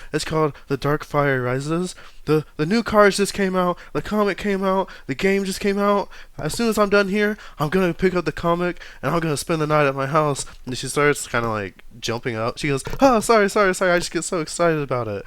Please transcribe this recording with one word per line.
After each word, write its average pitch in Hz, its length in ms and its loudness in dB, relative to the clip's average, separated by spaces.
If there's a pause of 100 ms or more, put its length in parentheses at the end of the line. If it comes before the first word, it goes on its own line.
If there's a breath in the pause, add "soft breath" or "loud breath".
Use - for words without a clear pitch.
(120)
it's - 140 -2
called 156 280 0 (140 loud breath)
The 139 80 -2
Dark 143 300 -2
Fire 143 360 2
Rises. 143 540 -2 (300 loud breath)
The, 151 200 2 (120)
the 151 80 0
new 220 180 2
cards 208 340 6
just 196 160 0
came 190 220 0
out, 180 220 0 (160 loud breath)
the 151 80 -2
comic 202 360 0
came 196 260 -2
out, 190 260 0 (180 loud breath)
the 139 80 -4
game 196 300 0
just 190 160 -6
came 196 180 0
out. 202 300 2 (280 loud breath)
As 147 160 -6
soon 233 140 0
as 220 100 2
I'm 208 120 4
done 202 180 4
here, 208 300 0 (200 loud breath)
I'm 151 120 0
gonna 185 240 2
pick 185 200 0
up 175 120 -2
the 156 80 -2
comic 175 480 -2 (200 loud breath)
and 139 120 -2
I'm 170 80 2
gonna 160 160 -2
spend 160 240 -2
the 151 60 0
night 151 200 4
at 135 80 2
my 135 120 -2
house. 147 380 0 (200 loud breath)
And 127 120 -6
she 139 100 -8
starts 143 400 2
kinda, 117 200 -2
like, 104 360 -4 (160)
jumping 117 360 -4
up. 113 220 -4
She - 100 -6
goes, 139 160 -2 (160)
Oh, 262 220 4
sorry, 208 280 4
sorry, 196 240 2
sorry, 185 180 0
I 175 80 4
just 170 120 -4
get 165 140 -2
so 180 160 -4
excited 160 400 0
about 131 260 -2
it. 101 200 -6